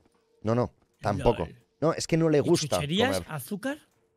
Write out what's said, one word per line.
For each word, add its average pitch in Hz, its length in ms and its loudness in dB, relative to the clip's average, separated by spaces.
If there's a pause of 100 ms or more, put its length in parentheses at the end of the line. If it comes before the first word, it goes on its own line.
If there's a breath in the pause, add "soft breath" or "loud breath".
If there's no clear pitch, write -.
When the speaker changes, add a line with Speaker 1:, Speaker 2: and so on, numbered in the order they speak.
(440)
Speaker 1:
No, 107 120 0
no, 120 160 0 (300)
tampoco. 101 440 0
Speaker 2:
Lol. - 100 -14 (260)
Speaker 1:
No, 156 120 2
es - 140 -6
que 165 100 2
no 160 120 2
le 147 100 4
Speaker 2:
¿Y - 20 4
Speaker 1:
gusta 151 360 2
Speaker 2:
chucherías? 190 420 0
Speaker 1:
comer. - 120 -10
Speaker 2:
¿Azúcar? 208 460 -8 (400)